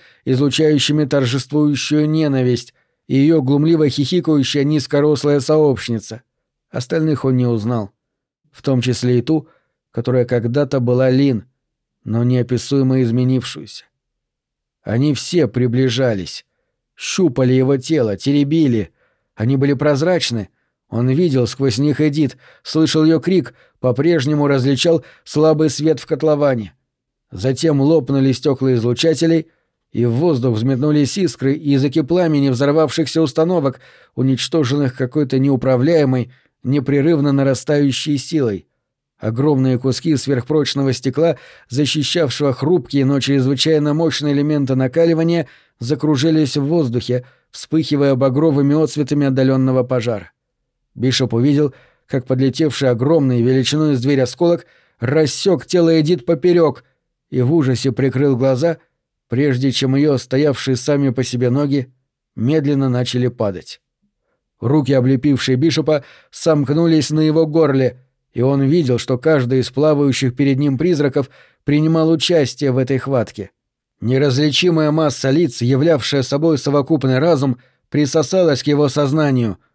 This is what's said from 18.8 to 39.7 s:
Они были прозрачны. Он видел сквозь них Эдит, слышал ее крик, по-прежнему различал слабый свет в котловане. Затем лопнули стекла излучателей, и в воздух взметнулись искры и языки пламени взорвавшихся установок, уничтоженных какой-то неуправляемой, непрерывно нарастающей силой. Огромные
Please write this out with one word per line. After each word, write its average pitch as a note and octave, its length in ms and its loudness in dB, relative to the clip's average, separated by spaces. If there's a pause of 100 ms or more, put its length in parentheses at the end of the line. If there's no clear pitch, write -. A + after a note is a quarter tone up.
Они B2+ 220 0
были C#3 160 0
прозрачны. C#3+ 760 -2 (400)
Он B2 200 -2
видел C3 380 0
сквозь B2+ 300 -2
них D3 240 0
Эдит, D3+ 360 0 (260)
слышал D#3+ 400 0
ее D#3+ 160 4
крик, F3 340 -2 (260)
по-прежнему D3 680 0
различал C#3 560 0 (200)
слабый D#3 460 2
свет D3 300 -2
в - 60 -14
котловане. C#3+ 680 -2 (580)
Затем C3+ 480 0
лопнули C3+ 540 2
стекла C3 400 0
излучателей, D#3 720 0 (440)
и A2+ 140 0
в A#2+ 60 0
воздух B2+ 460 0
взметнулись C3+ 600 0
искры C#3 360 -2
и D3+ 180 -4
языки C#3 300 2
пламени D#3 480 0
взорвавшихся D3 720 0
установок, D#3+ 580 0 (360)
уничтоженных C3 800 -2
какой-то C3+ 440 -2
неуправляемой, C3 920 2 (320)
непрерывно C#3+ 680 0
нарастающей C#3 840 0
силой. B2+ 500 -4 (540)
Огромные C3 560 0